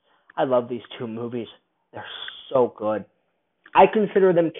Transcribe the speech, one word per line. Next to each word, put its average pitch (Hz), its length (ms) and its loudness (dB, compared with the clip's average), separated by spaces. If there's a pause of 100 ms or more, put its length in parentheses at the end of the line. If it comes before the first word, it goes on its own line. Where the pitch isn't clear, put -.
(360)
I 165 80 -2
love 123 240 0
these 120 140 -10 (160)
two 127 80 -8
movies. 117 420 -10 (460)
They're 120 100 -16 (480)
so 123 240 2
good. 107 300 -4 (680)
I 190 160 8
consider 190 440 2
them 165 260 0